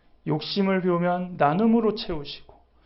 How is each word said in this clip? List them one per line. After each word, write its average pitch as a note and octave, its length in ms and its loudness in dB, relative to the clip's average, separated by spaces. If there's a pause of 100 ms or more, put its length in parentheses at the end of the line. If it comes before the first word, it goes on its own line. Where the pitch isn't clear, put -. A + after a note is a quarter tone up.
(260)
욕심을 F#3+ 560 0
비우면 F3+ 560 -2
나눔으로 G#3 560 4
채우시고, - 600 -10 (320)